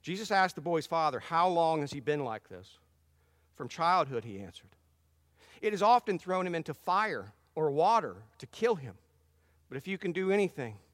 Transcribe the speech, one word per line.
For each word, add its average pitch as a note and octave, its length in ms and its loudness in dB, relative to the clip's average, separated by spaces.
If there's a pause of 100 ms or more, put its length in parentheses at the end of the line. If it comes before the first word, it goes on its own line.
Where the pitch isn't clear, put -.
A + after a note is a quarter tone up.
Jesus F#3+ 300 -8
asked F#3+ 240 4
the D#3+ 80 -10
boy's E3 240 0
father, D#3 340 0
"How E3+ 280 2
long D#3+ 340 2
has C#3 100 -6
he C#3+ 80 -8
been D3 240 -2
like A2 240 -10
this?" - 300 -18 (760)
"From B2+ 140 -8
childhood," D#3+ 560 2
he G2 160 -12
answered. - 340 -18 (880)
"It G#3 140 -2
has F#3 80 -2
often A3 360 4
thrown F#3 280 -2
him F3 80 -4
into D#3+ 180 -4
fire F3 640 -2 (200)
or D#3 160 0
water D#3 520 2 (160)
to - 80 -14
kill A3+ 300 0
him. A#2 200 -12 (720)
But C3 80 -10
if C#3 100 -10
you F#3+ 120 -6
can F3 140 -4
do F#3 180 0
anything D3+ 480 0 (160)